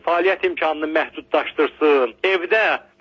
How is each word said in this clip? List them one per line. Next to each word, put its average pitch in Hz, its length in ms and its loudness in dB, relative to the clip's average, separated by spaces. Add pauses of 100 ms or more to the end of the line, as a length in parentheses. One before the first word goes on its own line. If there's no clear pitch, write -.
fəaliyyət 175 420 0
imkanını 156 480 -4
məhdudlaşdırsın, 139 1300 0
evdə 190 400 0 (380)